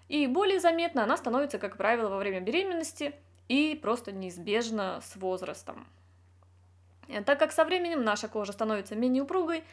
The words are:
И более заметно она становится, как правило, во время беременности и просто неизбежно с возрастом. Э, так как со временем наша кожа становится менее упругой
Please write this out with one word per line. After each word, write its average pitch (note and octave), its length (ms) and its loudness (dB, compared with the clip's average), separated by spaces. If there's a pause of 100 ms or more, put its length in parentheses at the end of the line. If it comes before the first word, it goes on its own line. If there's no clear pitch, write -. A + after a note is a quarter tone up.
И C#4+ 180 2
более F#4+ 340 2
заметно E4+ 440 2
она C4 120 2
становится, C4 420 0
как G3 200 -6
правило, G#3+ 320 2
во G3 80 -2
время G3 220 -2
беременности D#4 760 -2 (340)
и D4+ 320 2
просто A3 320 -2
неизбежно F#3+ 880 -2
с - 140 -16
возрастом. F#3 680 -6 (1200)
Э, G#3 140 -6
так C#4 160 4
как D#4 140 4
со D#4+ 120 6
временем E4+ 400 0
наша G#3+ 240 0
кожа G3+ 240 -4
становится G#3+ 440 -2
менее B3+ 260 2
упругой E4 500 0